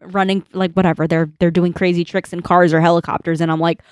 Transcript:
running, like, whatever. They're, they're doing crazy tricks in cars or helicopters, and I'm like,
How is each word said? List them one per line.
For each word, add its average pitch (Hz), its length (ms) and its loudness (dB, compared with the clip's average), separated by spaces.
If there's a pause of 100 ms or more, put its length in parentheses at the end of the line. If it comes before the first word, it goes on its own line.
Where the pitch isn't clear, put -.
running, 190 420 -2 (100)
like, 185 200 -2
whatever. 165 340 0
They're, 160 320 0
they're 170 120 2
doing 175 220 0
crazy 175 300 0
tricks 185 300 -6
in 170 80 -8
cars 175 320 4
or 160 80 2
helicopters, 170 580 0
and 165 120 0
I'm 160 80 -2
like, 165 220 -2 (100)